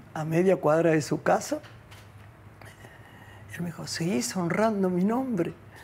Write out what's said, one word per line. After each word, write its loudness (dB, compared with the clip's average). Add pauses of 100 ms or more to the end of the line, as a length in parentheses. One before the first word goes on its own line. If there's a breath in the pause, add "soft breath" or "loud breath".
(140)
a -6
media 4
cuadra 4
de 4
su -4
casa. 0 (2000 loud breath)
Él -10
me -6
dijo, -12
"Seguís -4
honrando 2
mi 0
nombre". 0 (300 loud breath)